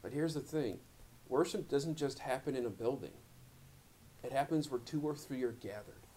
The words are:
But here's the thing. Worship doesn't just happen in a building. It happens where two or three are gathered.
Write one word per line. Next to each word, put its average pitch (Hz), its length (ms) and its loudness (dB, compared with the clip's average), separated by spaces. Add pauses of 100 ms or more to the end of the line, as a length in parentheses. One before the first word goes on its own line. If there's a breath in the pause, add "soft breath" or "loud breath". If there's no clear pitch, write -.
But - 100 -6
here's 151 220 2
the 143 60 0
thing. 139 360 0 (500)
Worship 175 400 4
doesn't 151 280 2
just 139 240 0
happen 135 360 0
in 120 120 2
a - 20 2
building. 113 440 0 (1080)
It 123 80 -6
happens 147 380 2
where 127 100 0
two 143 220 -2
or 151 140 2
three 135 260 -4
are 120 120 2
gathered. 104 520 -10 (120)